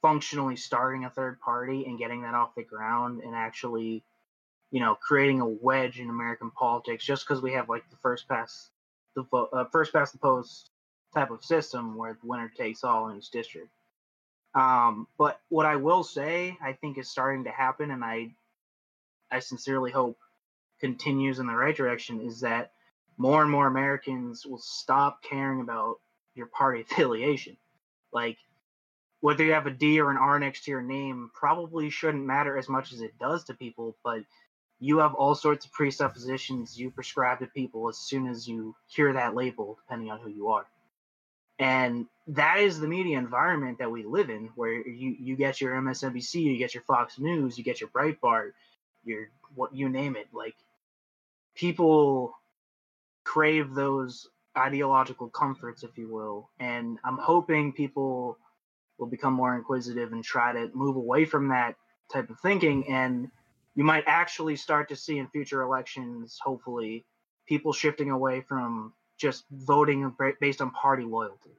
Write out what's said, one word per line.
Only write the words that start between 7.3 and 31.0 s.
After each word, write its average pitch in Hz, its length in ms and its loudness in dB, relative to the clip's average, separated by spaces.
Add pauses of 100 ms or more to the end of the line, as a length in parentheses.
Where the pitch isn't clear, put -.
we 131 120 -2
have, 123 160 -2
like, 117 220 -4
the - 80 -20
first 123 280 -2
past - 440 -6 (440)
the 135 80 -6
vo-, 123 300 2
uh, 127 140 0
first 160 260 2
past 143 200 4
the - 60 -20
post 127 520 0 (420)
type 139 180 0
of 113 140 -12
system 127 500 -2
where 113 200 -8
the 117 120 -18
winner 120 220 -6
takes 110 340 -8
all 113 260 0
in 101 100 -12
each - 120 -18
district. 110 400 -10 (840)
Um, 120 500 4 (100)
but 147 320 4
what 156 160 4
I 151 120 4
will 165 260 4
say, 175 580 -4
I 135 120 -6
think 139 260 -8
is 127 100 -10
starting 135 360 -2
to 120 80 -8
happen, 135 400 -2
and 127 120 -6
I, 113 300 -6 (960)
I 127 80 -2
sincerely 127 540 -2
hope 127 260 0 (640)
continues 135 580 0
in 127 80 -4
the 117 80 -2
right 139 220 2
direction, 120 440 -2
is 117 200 -8
that 120 320 -2 (440)
more 139 260 6
and 147 80 4
more 143 180 6
Americans 131 760 -2
will 131 140 -10
stop 143 640 0
caring 135 380 -4
about 113 400 -4 (340)
your 120 120 -12
party 131 340 0
<laughs> 113 100 -12
affiliation. 131 680 0 (560)
Like, 117 260 -2 (800)
whether 147 240 4
you 156 80 6
have 147 160 2
a - 20 -4
D 151 300 4
or 143 100 4
an 135 60 2
R 143 240 4
next 139 240 -6
to 143 80 -6
your 127 100 -4
name 131 500 -6